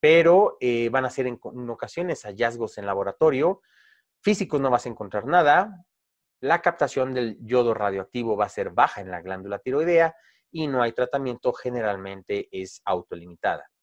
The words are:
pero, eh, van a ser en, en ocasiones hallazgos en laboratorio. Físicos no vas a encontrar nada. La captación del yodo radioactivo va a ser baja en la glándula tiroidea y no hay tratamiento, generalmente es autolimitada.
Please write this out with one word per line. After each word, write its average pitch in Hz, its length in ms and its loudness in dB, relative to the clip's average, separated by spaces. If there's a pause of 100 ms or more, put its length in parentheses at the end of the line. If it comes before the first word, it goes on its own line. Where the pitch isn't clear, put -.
pero, 170 600 6
eh, 120 260 0
van 131 160 0
a 127 60 -2
ser 127 180 -4
en, 120 160 -6
en 123 260 -10
ocasiones 143 540 -8
hallazgos 113 540 -4
en 101 80 -10
laboratorio. 131 720 0 (600)
Físicos 196 400 0
no 135 80 0
vas 120 160 2
a 127 40 -8
encontrar 104 360 -8
nada. 175 600 2 (540)
La 135 220 0
captación 131 520 0
del 120 280 -4
yodo 117 320 2
radioactivo 104 640 -2
va 104 80 2
a 98 40 -12
ser 98 200 -6
baja 110 320 2
en 95 100 -12
la 87 100 -8
glándula 95 380 -8
tiroidea 165 560 2 (360)
y 160 160 -6
no 131 140 0
hay 117 120 0
tratamiento, 127 580 -2
generalmente 101 1000 -6
es 95 360 -10
autolimitada. 87 840 -6 (140)